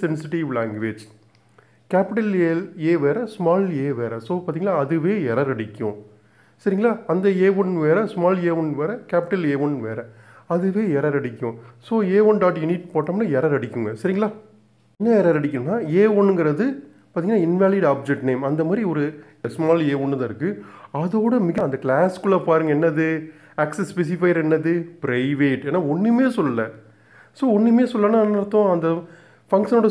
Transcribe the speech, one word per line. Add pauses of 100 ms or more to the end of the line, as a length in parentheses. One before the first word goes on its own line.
sensitive
language. (920)
கேப்பிட்டல் (100)
ஏ, (400)
ஏ
வேற,
ஸ்மால்
ஏ
வேற.
So,
பாத்தீங்களா,
அதுவே
எரர்
அடிக்கும். (720)
சரிங்களா?
அந்த
ஏ
ஒன்
வேற,
ஸ்மால்
ஏ
ஒன்
வேற, (120)
கேப்பிட்டல்
ஏ
ஒன்
வேற. (400)
அதுவே (160)
எரர்
அடிக்கும். (240)
So,
ஏ
ஒன்
டாட்
இனிட்
போட்டோம்னா (120)
எரர்
அடிக்குங்க.
சரிங்களா? (640)
என்ன
எரர்
அடிக்கும்னா,
ஏ
ஒன்னுங்கிறது (480)
பாத்தீங்கன்னா
இன்வாலிட்
ஆப்ஜெக்ட்
நேம்,
அந்த
மாதிரி
ஒரு (440)
ஸ்மால்
ஏ
ஒன்னு
தான்
இருக்கு. (300)
அதோட
மிக
அந்த
கிளாஸ்க்குள்ள
பாருங்க,
என்னது (500)
ஆக்சஸ்
ஸ்பெசிஃபையர்,
என்னது (300)
பிரைவேட்.
ஏன்னா
ஒண்ணுமே (120)
சொல்லல. (680)
So,
ஒண்ணுமே
சொல்லலன்னா
என்ன
அர்த்தம்?
அந்த (600)
ஃபங்க்ஷனோட